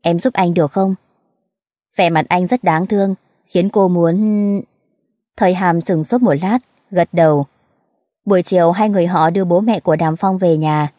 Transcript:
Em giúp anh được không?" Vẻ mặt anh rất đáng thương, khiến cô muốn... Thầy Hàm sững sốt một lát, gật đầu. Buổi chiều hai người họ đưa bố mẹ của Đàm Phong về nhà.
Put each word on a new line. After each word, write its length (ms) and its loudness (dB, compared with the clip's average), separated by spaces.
Em 180 0
giúp 140 -2
anh 200 0
được 180 0
không?" 220 0
Vẻ 140 2
mặt 180 0
anh 180 0
rất 180 -4
đáng 220 0
thương, 280 -2
khiến 220 -2
cô 200 0
muốn... 720 0
Thầy 180 2
Hàm 260 0
sững 240 -2
sốt 180 0
một 120 2
lát, 240 -2
gật 220 0
đầu. 340 2
Buổi 180 2
chiều 280 2
hai 180 0
người 180 0
họ 240 0
đưa 140 -2
bố 160 0
mẹ 200 -2
của 160 0
Đàm 200 -2
Phong 220 -2
về 180 2
nhà. 420 -2